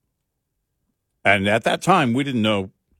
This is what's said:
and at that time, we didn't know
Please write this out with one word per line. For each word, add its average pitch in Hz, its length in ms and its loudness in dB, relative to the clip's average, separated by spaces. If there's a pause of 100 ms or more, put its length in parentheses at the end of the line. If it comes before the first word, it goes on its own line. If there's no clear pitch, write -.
(1200)
and 101 240 2
at 107 160 0
that 170 180 -2
time, 165 320 2
we 135 80 -2
didn't 127 200 -4
know 101 280 -2 (300)